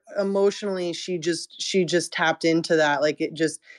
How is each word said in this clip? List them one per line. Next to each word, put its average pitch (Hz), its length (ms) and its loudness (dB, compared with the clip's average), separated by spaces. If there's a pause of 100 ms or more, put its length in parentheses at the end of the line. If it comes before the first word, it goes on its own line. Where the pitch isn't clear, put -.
(200)
emotionally, 196 720 0
she 175 260 -6
just, 165 440 -4
she 185 240 2
just 165 260 0
tapped 160 320 0
into 165 320 2
that. 147 260 4
Like, 151 200 0
it 160 120 -4
just, 156 280 -2 (180)